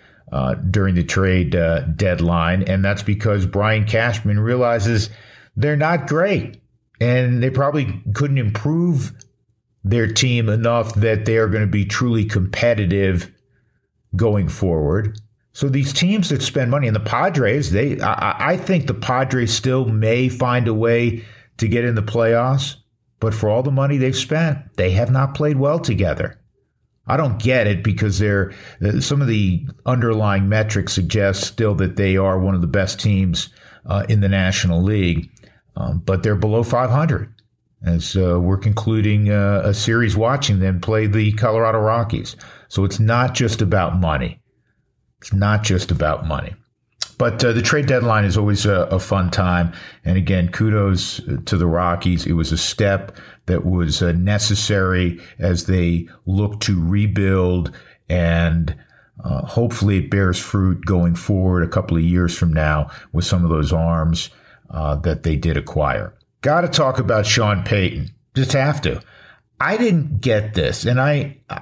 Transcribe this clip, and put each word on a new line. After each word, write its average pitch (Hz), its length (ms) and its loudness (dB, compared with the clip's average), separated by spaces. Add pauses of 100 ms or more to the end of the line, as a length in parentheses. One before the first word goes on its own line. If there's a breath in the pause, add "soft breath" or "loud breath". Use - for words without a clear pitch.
(320 loud breath)
uh, 64 220 -2
during 95 400 0
the 87 100 2
trade, 92 500 0
uh, 82 260 2 (140)
deadline, 85 680 0
and 95 200 0
that's 101 200 -2
because 101 440 0
Brian 107 380 0
Cashman 110 560 0
realizes 117 680 0 (460 loud breath)
they're 147 200 0
not 156 320 0
great, 175 520 -2 (380)
and 123 440 2
they 131 80 0
probably 139 520 -2 (120)
couldn't 139 240 0
improve 147 760 0 (720)
their 113 240 2
team 117 400 0
enough 113 460 0
that 110 320 2
they 113 100 2
are 110 120 4
gonna 107 180 0
be 101 180 0
truly 113 400 0
competitive 98 1080 0 (840)
going 104 320 2
forward. 87 720 -2 (320)
So 143 160 -2
these 135 240 0
teams 190 360 0
that 143 140 -2
spend 127 280 -2
money, 139 160 0
and 107 80 0
the 107 60 0
Padres, 123 680 0
they, 110 300 0
I, 107 120 0
I, 123 400 -2
I 185 40 0
think 185 300 -2
the 101 80 -2
Padres 127 600 -2
still 131 320 0
may 113 420 2
find 123 400 0
a 110 60 0
way 117 500 0 (320 loud breath)
to 110 120 -2
get 120 160 0
in 120 100 0
the 107 80 0
playoffs, 117 760 0 (440)
but 110 120 0
for 107 160 -2
all 113 140 2
the 143 80 -2
money 139 260 0
they've 131 180 0
spent, 156 440 -2 (180)
they 92 140 2
have 104 200 2
not 135 240 2
played 151 220 0
well 143 220 2
together. 95 600 -2 (680)
I 135 100 0
don't 117 260 -2
get 120 240 2
it 98 180 0
because 104 340 0
they're, 101 340 0 (320 loud breath)
uh, 110 160 0
some 143 220 0
of 127 60 0
the 98 380 0 (200)
underlying 107 600 2
metrics 107 440 0
suggest 98 520 0
still 107 320 -2
that 95 200 0
they 95 200 2
are 95 220 2
one 95 180 2
of 87 40 0
the 85 60 0
best 95 340 -2
teams, 95 480 0 (380 loud breath)
uh, 101 240 -2
in 107 100 4
the 98 80 2
National 92 540 2
League, 92 480 0 (460 soft breath)
um, 80 280 -4
but 95 180 0
they're 104 120 0
below 107 300 0
five 123 260 0
hundred. 139 420 0 (500)
And 85 200 0
so 90 380 0
we're 92 180 0
concluding, 104 720 0
uh, 101 340 2
a 104 80 2
series 113 440 0
watching 113 420 0
them 92 220 0
play 110 260 0
the 107 260 2
Colorado 110 460 0
Rockies. 110 580 -2 (320 loud breath)
So 95 160 0
it's 98 140 -2
not 117 360 2
just 110 280 0
about 90 380 0
money. 71 400 -2 (800)
It's - 120 -10
not 104 300 2
just - 280 -2
about 76 360 0
money. 78 280 -6 (640)
But, 120 260 0
uh, - 80 2
the 117 100 0
trade 147 240 0
deadline 117 380 2
is 95 120 0
always 104 300 0
a, 95 240 2
a 95 80 0
fun 92 320 0
time. 87 420 0 (320 loud breath)
And 92 140 2
again, 90 300 2
kudos 101 720 0 (260)
to 101 100 0
the 87 100 2
Rockies. 87 600 0
It 85 60 0
was 80 200 0
a 82 60 0
step - 580 -2 (300 loud breath)
that 90 180 0
was, 90 380 0
uh, 87 100 2
necessary 92 1080 0 (180 loud breath)
as 87 280 0
they 85 420 0 (180 loud breath)
look 104 340 -2
to 92 220 0
rebuild, 92 880 0 (380 loud breath)
and, 85 680 0 (500 loud breath)
uh, - 220 -4
hopefully 104 520 0
it 69 120 -2
bears 95 280 2
fruit 95 460 -2
going 87 300 2
forward 92 480 0
a 85 60 0
couple 85 280 -2
of 82 60 2
years 87 340 2
from 85 160 2
now 76 380 0 (220 loud breath)
with 85 120 -2
some 87 200 0
of 82 60 0
those 76 220 0
arms, 82 580 0 (400 loud breath)
uh, 76 260 -4
that 78 260 -2
they 80 140 0
did 80 200 -2
acquire. 64 560 -4 (300)
Gotta 160 260 2
talk 135 300 0
about 107 260 0
Sean 104 400 0
Payton. 95 460 -2 (240)
Just 135 180 0
have 143 300 0
to. - 180 -4 (580 loud breath)
I 180 200 0
didn't 170 420 0
get 107 340 0
this. 73 300 -2
And 123 160 2
I, 143 380 -2 (220)